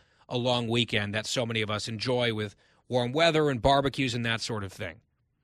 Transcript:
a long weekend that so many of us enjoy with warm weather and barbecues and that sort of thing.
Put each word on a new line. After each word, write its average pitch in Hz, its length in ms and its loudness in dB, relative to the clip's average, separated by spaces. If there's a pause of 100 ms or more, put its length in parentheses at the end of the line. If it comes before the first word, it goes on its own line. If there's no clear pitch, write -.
(300)
a 123 80 -4
long 120 300 0
weekend 110 480 0
that 107 100 -4
so - 180 -2
many 113 200 -2
of 104 80 -4
us 104 160 -4
enjoy 117 480 0
with 107 200 -6 (320)
warm 123 260 0
weather 156 360 4
and 127 100 0
barbecues 135 540 2
and 120 140 -2
that 113 140 -2
sort 107 220 -6
of 92 80 -10
thing. 90 260 -10 (460)